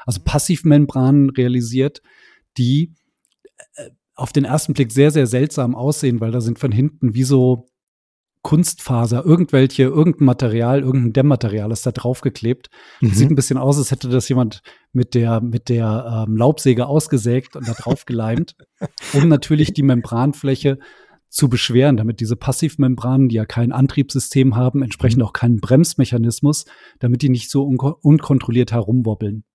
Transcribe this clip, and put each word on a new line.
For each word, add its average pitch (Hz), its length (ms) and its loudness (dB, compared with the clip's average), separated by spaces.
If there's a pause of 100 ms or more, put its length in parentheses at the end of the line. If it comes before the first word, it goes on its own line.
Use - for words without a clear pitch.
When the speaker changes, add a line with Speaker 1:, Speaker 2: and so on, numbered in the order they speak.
Speaker 1:
also 101 200 -6
Passivmembranen 143 1040 2
realisiert, 123 720 -2 (560)
die, 143 360 0 (800)
äh, - 140 -20 (260)
auf - 160 -8
den 139 120 0
ersten 139 280 -4
Blick 127 200 -2
sehr, 143 200 4
sehr 139 160 2
seltsam 127 480 -2
aussehen, 120 440 -2
weil 113 120 -4
da 123 80 -2
sind 117 180 -4
von 127 140 -2
hinten 127 420 0
wie 127 80 0
so 127 460 2 (720)
Kunstfaser, 123 840 -2
irgendwelche, 143 600 2
irgendein 156 400 2
Material, 120 560 0
irgendein 127 320 -2
Dämmmaterial 110 580 0
ist 113 160 -6
da 120 60 -2
draufgeklebt. - 800 -6 (300)
Das 113 100 2
Speaker 2:
Mhm. 95 40 -2
Speaker 1:
sieht 120 160 4
ein 147 60 2
bisschen 135 200 0
aus, 139 220 0
als 131 140 -2
hätte 123 160 -6
das 123 200 0
jemand 123 340 -2 (300)
mit 123 220 -2
der, 117 260 0
mit 117 280 -6
der, 113 580 -2
ähm, 110 100 -2
Laubsäge 127 500 2
ausgesägt 131 680 -2
und 127 140 -10
da 113 40 -6
drauf - 320 -6
geleimt, 113 520 -4 (240)
Speaker 2:
<laughs> - 320 -12
Speaker 1:
um 147 160 4
natürlich 151 460 2
die 139 100 -2
Membranfläche 135 960 -2 (480)
zu - 200 0
beschweren, 123 480 2
damit 110 220 -4
diese 113 180 -4
Passivmembranen, 131 920 0
die 113 80 -2
ja 107 100 -2
kein 120 240 -2
Antriebssystem 135 880 0
haben, 127 260 0
entsprechend 117 380 0
Speaker 2:
Mhm. 110 80 0
Speaker 1:
auch - 40 -10
keinen 120 280 0
Bremsmechanismus, 131 1040 0 (340)
damit 120 240 0
die 143 60 0
nicht 123 200 0
so 139 160 -2
unko-, 135 380 -2
unkontrolliert 131 680 2
herumwobbeln. 110 720 -2 (100)